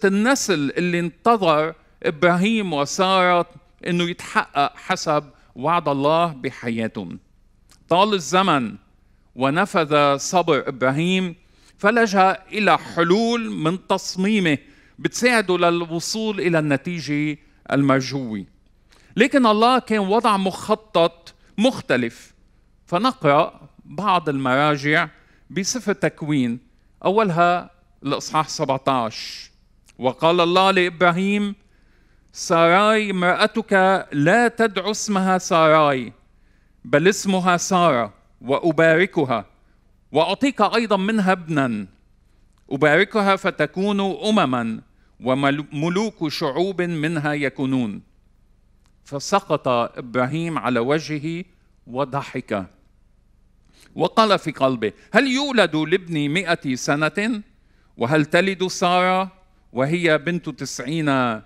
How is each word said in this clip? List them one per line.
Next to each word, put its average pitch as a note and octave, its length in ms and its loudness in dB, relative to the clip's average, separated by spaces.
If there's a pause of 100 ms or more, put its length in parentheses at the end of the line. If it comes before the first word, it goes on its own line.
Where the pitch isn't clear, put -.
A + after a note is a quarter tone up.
النسل G3 720 0
اللي F3 220 -2
انتظر E3+ 760 0 (280)
إبراهيم F3+ 680 0
وسارة F3+ 760 0 (380)
إنه F3 160 0
يتحقق - 720 -4
حسب D#3 460 -4 (320)
وعد D#3 340 -2
الله D3 380 2
بحياتهم. A2+ 920 -8 (720)
طال G3+ 240 2
الزمن D3 600 0 (600)
ونفذ D3 840 2
صبر E3 500 0
إبراهيم، D#3+ 680 -2 (420)
فلجأ G3+ 760 2
إلى F#3 260 2
حلول A3 760 0
من F3 360 -4
تصميمه F#3+ 720 0 (420)
بتساعده G3 580 0
للوصول F3 840 -2
إلى E3+ 200 0
النتيجة D3 800 -4 (340)
المرجوة. C3 760 0 (680)
لكن C4 300 4
الله A3+ 340 4
كان A3 200 -2
وضع G#3 380 2
مخطط - 960 -2 (240)
مختلف، F#3 760 -2 (520)
فنقرأ E3+ 840 0 (160)
بعض F3 440 -2
المراجع C#3+ 800 0 (400)
بسفر G3 440 -4
تكوين، D3 640 -2 (460)
أولها F3 680 2 (320)
الإصحاح C#3+ 440 -2
سبعتاش: C3+ 1040 -4 (480)
"وقال D#3+ 420 2
الله F3+ 300 4
لإبراهيم: F#3 840 0 (800)
ساراي G3 800 2
امرأتك F#3 600 0 (380)
لا F#3 360 4
تدع G#3 440 -2
اسمها F#3+ 460 0
ساراي، D3+ 760 2 (720)
بل D3 220 4
اسمها F#3 500 2
سارة، D#3+ 560 2 (280)
وأباركها، D#3 1040 2 (640)
وأعطيك F#3+ 500 0
أيضًا G3+ 360 2
منها G3 340 0
ابنا، C#3 560 -2 (800)
أباركها F#3+ 640 2
فتكون F#3+ 640 -2
أمما، D3+ 840 -2 (380)
وملوك D3 1080 -2
شعوب E3+ 540 -4
منها D#3 520 -4
يكونون." C3 680 -4 (1040)
فسقط C#3+ 640 -4 (300)
إبراهيم C3+ 600 -4
على A#2+ 220 -2
وجهه D3+ 640 -4 (420)
وضحك، B2 800 -6 (1300)
وقال F#3+ 440 2
في D#3 120 -10
قلبه: B2 420 -2 (200)
"هل B3+ 140 4
يولد B3 480 0
لابني D#3 540 -2
مئة D#3+ 460 -4
سنة؟ D#3+ 640 -2 (560)
وهل D3 280 2
تلد F#3 420 0
سارة F#3 640 0 (420)
وهي D#3 440 0
بنت E3 320 -4
تسعين C3 960 -4